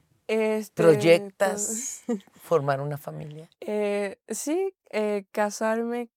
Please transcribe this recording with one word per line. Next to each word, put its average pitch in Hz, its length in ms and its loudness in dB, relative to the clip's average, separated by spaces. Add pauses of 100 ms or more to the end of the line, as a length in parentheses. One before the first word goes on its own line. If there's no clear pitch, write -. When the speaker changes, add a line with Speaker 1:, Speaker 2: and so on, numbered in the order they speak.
(260)
Speaker 1:
Este, 214 560 0
Speaker 2:
¿Proyectas 202 1200 4
Speaker 1:
pues, 214 200 -4
<laughs> - 140 -20
Speaker 2:
formar 139 400 0
una 143 160 -6
familia? 156 520 -12 (120)
Speaker 1:
Eh, 208 580 -4 (100)
sí, 349 460 -2 (160)
eh, 208 420 -2
casarme, 226 840 -2